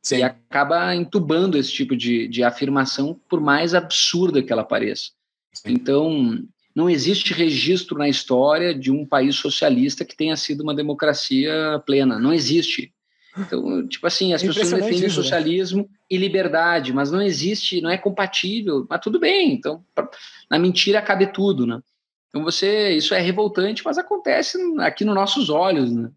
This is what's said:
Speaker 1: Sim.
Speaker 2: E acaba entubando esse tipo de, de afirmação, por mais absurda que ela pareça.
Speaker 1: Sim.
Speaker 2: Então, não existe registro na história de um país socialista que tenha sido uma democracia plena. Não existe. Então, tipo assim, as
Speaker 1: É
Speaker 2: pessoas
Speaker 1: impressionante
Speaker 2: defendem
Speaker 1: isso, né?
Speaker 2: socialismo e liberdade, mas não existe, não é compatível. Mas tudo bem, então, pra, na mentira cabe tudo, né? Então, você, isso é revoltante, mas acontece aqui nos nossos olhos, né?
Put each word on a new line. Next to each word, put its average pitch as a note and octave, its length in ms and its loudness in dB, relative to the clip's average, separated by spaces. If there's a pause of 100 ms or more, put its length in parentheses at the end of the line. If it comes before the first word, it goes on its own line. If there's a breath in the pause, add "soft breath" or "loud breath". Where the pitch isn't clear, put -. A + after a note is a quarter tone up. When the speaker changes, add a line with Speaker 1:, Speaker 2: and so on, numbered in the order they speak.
Speaker 1:
Sim. C3 160 0
Speaker 2:
E B2+ 40 2
acaba D#3 720 0
entubando E3+ 600 0
esse C3+ 160 0
tipo C3 240 -2
de, A#2 320 0
de A#2 160 0
afirmação, C#3 720 0 (100)
por E3+ 120 0
mais D3+ 340 2
absurda E3+ 680 2
que B2 100 -4
ela A2 100 0
pareça. G#2+ 480 -4 (420)
Speaker 1:
Sim. A2 200 -6
Speaker 2:
Então, C3+ 680 0 (340)
não E3+ 160 2
existe E3 440 0
registro D#3 640 0
na D3 100 2
história C#3+ 640 2
de C3 200 -2
um D3 120 0
país C#3 300 2
socialista C#3 680 0
que - 100 -14
tenha D#3 220 -2
sido D3+ 240 -6
uma D3+ 140 -4
democracia D3+ 1080 0
plena. C3+ 340 2
Não C3 140 2
existe. D3+ 600 0 (440 soft breath)
Então, - 520 -4
tipo - 180 -6
assim, F3+ 260 0
as D#3+ 100 0
Speaker 1:
É F#3 40 0
Speaker 2:
pessoas G3+ 220 0
Speaker 1:
impressionante F#3+ 220 0
Speaker 2:
defendem F#3 180 2
Speaker 1:
isso, F3+ 100 0
né? F3 60 0
Speaker 2:
socialismo F3+ 680 0 (180)
e F#3 100 -2
liberdade, E3+ 720 0
mas C#3 180 0
não F#3 100 0
existe, F#3 600 -2
não E3 100 -4
é F#3+ 80 -2
compatível. F#3+ 880 -2
Mas F3 120 -4
tudo A3 180 -2
bem, F4 360 4
então, D3+ 280 -6 (120)
pra, D#3+ 140 -2 (400 loud breath)
na D#3 100 0
mentira F#3 440 2
cabe G3 300 2
tudo, F#3 340 0
né? A#2+ 140 -4 (480)
Então, D3+ 160 -6
você, G3+ 460 0
isso D#3+ 240 0
é F#3 60 2
revoltante, G3 640 0
mas D4 140 -2
acontece - 580 -2 (220)
aqui - 260 -2
nos G#3+ 100 0
nossos G3 360 0
olhos, D3+ 400 2
né? A#2 260 -4